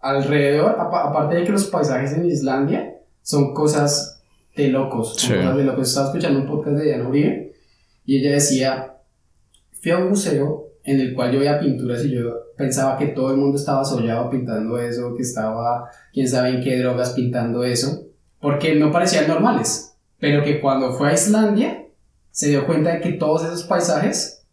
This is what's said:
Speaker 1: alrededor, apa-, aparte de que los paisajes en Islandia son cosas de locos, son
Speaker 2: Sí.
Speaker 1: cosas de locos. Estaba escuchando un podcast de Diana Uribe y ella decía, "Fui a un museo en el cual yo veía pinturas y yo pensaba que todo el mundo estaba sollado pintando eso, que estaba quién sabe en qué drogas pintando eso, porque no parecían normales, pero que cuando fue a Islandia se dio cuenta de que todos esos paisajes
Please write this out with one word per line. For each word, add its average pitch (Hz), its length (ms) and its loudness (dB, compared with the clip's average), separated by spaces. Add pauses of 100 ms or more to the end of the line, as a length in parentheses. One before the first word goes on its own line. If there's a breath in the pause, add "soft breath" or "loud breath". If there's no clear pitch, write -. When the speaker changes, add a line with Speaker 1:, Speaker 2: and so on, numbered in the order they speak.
Speaker 1:
alrededor, 143 760 2
apa-, - 300 0
aparte 151 280 0
de 175 80 2
que 202 80 0
los 202 140 0
paisajes 139 460 -2
en 165 140 0
Islandia 139 680 -2 (280)
son 143 320 0
cosas 151 680 0 (340)
de 139 120 2
locos, 123 480 -2
son - 140 0
Speaker 2:
Sí. 107 60 2
Speaker 1:
cosas 92 200 0
de 143 80 2
locos. 131 240 0
Estaba 139 200 0
escuchando 151 320 0
un 131 60 -4
podcast 147 300 -2
de 151 80 0
Diana 123 240 0
Uribe - 440 0 (520 loud breath)
y 135 140 2
ella 143 140 2
decía, 135 640 0 (840)
"Fui 165 120 0
a 180 60 2
un 190 120 0
museo 151 560 0 (180)
en 139 160 2
el 127 140 -2
cual 123 180 -2
yo 135 60 2
veía 147 220 2
pinturas 123 440 -2
y 139 60 0
yo 117 240 -2 (220)
pensaba 135 420 0
que 143 100 0
todo 131 220 -2
el 135 80 2
mundo 139 180 2
estaba 139 280 0
sollado 117 440 -2
pintando 113 500 -4
eso, 120 360 -4
que 120 80 -6
estaba 117 680 -4 (240 loud breath)
quién 131 160 0
sabe 127 220 2
en 127 120 0
qué 127 160 0
drogas 123 320 0
pintando 123 540 -2
eso, 127 380 -2 (380)
porque 151 340 0
no 151 160 4
parecían 170 380 2
normales, 208 680 0 (220)
pero 147 240 2
que 147 180 0
cuando 131 320 0
fue 143 180 0
a - 40 4
Islandia 214 680 2 (480)
se - 160 -2
dio 143 180 2
cuenta 165 280 2
de 165 60 -4
que - 120 -2
todos 160 320 0
esos 170 180 -6
paisajes - 920 -2